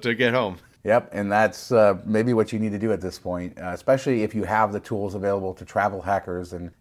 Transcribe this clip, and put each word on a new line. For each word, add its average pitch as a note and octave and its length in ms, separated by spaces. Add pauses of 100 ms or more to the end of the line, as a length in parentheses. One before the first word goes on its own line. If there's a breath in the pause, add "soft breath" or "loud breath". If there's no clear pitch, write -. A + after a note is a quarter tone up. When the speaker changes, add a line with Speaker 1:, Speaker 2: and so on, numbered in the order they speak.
Speaker 1:
to A#2 120
get A#2 200
home. G#2 280
<laughs> - 60 (160)
Speaker 2:
Yep, A2 280
and G2+ 200
that's, G#2+ 400
uh, G#2 340
maybe A2 280
what A2 180
you A2+ 60
need G#2+ 140
to G#2 80
do A2 120
at F#2 100
this F2+ 180
point, F2+ 400
uh, F2+ 80
especially B2+ 560
if G#2+ 100
you G#2+ 120
have G#2+ 280
the G#2 60
tools G2+ 340
available G2 400
to - 100
travel G2 380
hackers F2+ 520
and, F2 280